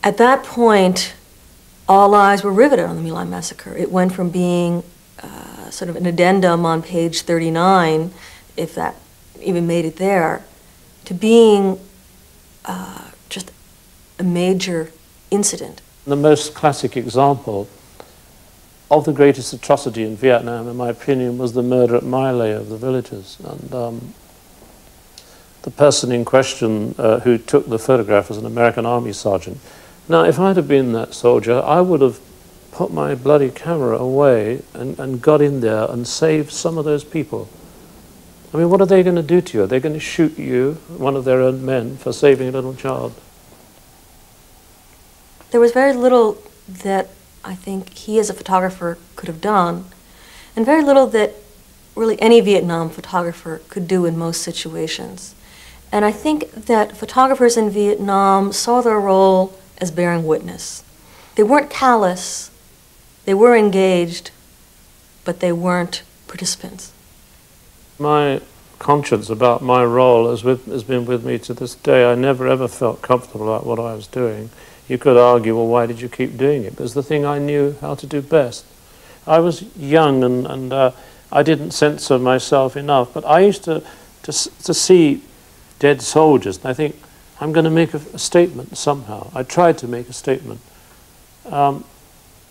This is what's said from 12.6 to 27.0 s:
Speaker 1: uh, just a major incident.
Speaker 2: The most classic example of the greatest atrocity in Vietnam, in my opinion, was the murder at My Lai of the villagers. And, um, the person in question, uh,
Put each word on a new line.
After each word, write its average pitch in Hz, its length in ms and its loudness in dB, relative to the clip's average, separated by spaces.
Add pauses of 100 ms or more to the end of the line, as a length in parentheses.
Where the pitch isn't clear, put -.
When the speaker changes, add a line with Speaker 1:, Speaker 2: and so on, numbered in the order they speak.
Speaker 1:
uh, 185 440 -14 (180)
just - 220 -14 (680)
a - 20 -4
major 180 680 -2 (400)
incident. 202 500 -4 (240)
Speaker 2:
The 143 80 -2
most 147 400 2
classic 139 420 -2
example 117 680 -2 (1200)
of 147 180 4
the 156 60 -2
greatest 135 400 2
atrocity 120 520 -2
in 110 100 -6
Vietnam, 117 540 0
in 120 80 -10
my 123 140 -6
opinion, 127 460 -4
was 123 180 -6
the 123 100 -2
murder 123 320 2
at 120 80 -2
My 131 260 -2
Lai 120 180 -2
of 107 200 -6
the 110 80 -12
villagers. 120 680 -8
And, - 320 -14
um, 117 400 -10 (1500)
the 135 100 -10
person 135 400 0
in 120 120 -2
question, 117 720 0
uh, 113 240 2